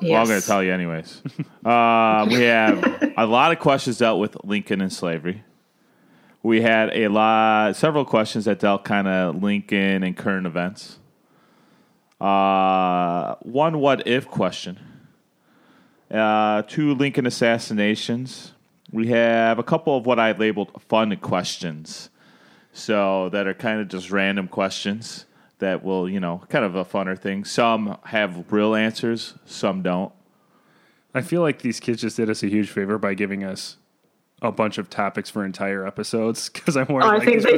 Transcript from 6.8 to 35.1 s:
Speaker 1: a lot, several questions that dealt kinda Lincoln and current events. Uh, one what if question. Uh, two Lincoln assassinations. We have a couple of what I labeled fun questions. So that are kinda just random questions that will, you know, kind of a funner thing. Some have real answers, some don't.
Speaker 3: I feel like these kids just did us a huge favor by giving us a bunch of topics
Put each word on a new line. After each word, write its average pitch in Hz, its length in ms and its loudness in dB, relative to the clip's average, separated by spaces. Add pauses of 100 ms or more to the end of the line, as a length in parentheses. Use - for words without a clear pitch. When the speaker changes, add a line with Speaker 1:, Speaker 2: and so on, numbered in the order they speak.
Speaker 1:
a 110 140 2
lot, 107 680 4
several 151 300 0
questions 110 400 -2
that 101 140 0
dealt 101 260 0
kinda 92 520 0
Lincoln 98 640 -2
and 92 140 -4
current 95 300 -4
events. 87 520 -8 (1200)
Uh, 95 1200 2
one 151 360 0
what 135 280 2
if 123 220 0
question. 92 500 -4 (1300)
Uh, 107 520 2
two 147 320 0
Lincoln 135 320 0
assassinations. 117 1300 -2 (380)
We 113 180 -2
have 113 500 4
a 117 40 -2
couple 160 340 0
of 120 100 -4
what 123 120 2
I 110 140 4
labeled 101 380 -2 (180)
fun 110 300 2
questions. 90 920 -6 (640)
So 95 580 0
that 101 160 -2
are 95 80 -4
kinda 107 300 -4
just 92 260 -10
random 98 380 0
questions 101 800 -6 (320)
that 95 260 -2
will, 92 240 -2
you 95 120 -4
know, 87 280 -6
kind 139 160 0
of 92 120 -2
a 92 80 -2
funner 95 340 -4
thing. 98 260 -6
Some 110 600 0
have 90 480 -4
real 107 220 4
answers, 113 600 -2 (100)
some 95 380 -4
don't. 90 300 -2 (1000)
Speaker 3:
I 131 60 -4
feel 165 220 -2
like 147 200 0
these 120 180 -4
kids 117 220 -4
just 110 140 -6
did 113 140 0
us 107 120 -6
a 110 60 0
huge 104 220 0
favor 101 280 -2
by 101 160 -2
giving 98 280 -4
us 95 340 -10 (640)
a 117 120 -2
bunch 107 260 -2
of 101 100 -8
topics 101 420 -4